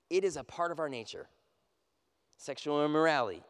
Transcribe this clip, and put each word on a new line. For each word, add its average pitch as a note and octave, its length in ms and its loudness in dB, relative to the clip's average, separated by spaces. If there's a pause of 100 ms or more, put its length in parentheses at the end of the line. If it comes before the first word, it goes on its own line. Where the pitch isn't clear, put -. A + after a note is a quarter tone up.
it F#3 140 2
is E3+ 140 -2
a C#3 80 -2
part E3+ 260 -2
of D#3+ 80 -4
our D#3+ 80 0
nature. A#2+ 400 -8 (1080)
Sexual D3 480 -2
immorality, D3+ 640 2